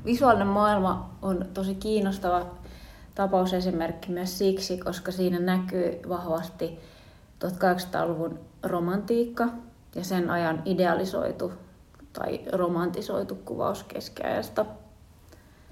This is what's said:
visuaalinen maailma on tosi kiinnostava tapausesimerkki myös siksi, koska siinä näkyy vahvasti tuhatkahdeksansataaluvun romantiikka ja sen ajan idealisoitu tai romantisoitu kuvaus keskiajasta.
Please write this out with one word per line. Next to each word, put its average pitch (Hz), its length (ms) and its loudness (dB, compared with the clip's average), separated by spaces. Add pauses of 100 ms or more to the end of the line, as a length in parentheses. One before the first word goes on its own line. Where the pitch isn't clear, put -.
visuaalinen 233 420 6
maailma 202 640 4 (120)
on 185 220 0 (100)
tosi 190 200 -2
kiinnostava 190 720 0 (680)
tapausesimerkki 185 960 2
myös 180 260 -4
siksi, 190 400 2
koska 180 340 -4
siinä 180 260 2
näkyy 185 680 0
vahvasti 170 720 -4 (580)
tuhatkahdeksansataaluvun 170 1000 0 (220)
romantiikka 202 840 0 (460)
ja 175 100 -6
sen 185 260 0
ajan 165 340 0
idealisoitu 185 880 0 (600)
tai - 280 -6 (120)
romantisoitu 180 840 -2
kuvaus - 480 -4
keskiajasta. - 840 -4 (1040)